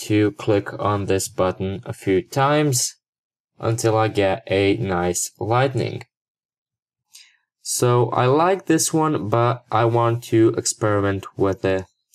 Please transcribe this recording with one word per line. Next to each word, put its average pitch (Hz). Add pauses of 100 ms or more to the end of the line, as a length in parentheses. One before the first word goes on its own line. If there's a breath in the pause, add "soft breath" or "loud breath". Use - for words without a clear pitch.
to 104 (120)
click 101 (120)
on 101
this 95
button 95
a 113
few 95
times 143 (640)
until 113
I 110
get 98
a 98
nice 90
lightning. 120 (1600 soft breath)
So 123
I 123
like 170
this 160
one, 156
but 117
I 110
want 117
to 113
experiment 98 (120)
with 95
it 95 (300)